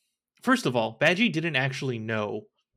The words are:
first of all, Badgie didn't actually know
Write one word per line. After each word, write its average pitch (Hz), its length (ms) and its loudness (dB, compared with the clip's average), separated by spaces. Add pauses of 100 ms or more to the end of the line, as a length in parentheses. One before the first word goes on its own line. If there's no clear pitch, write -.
(420)
first 247 240 2
of 127 100 0
all, 113 220 0
Badgie 180 340 2
didn't 156 240 -2
actually 131 420 -2
know 107 440 -4 (340)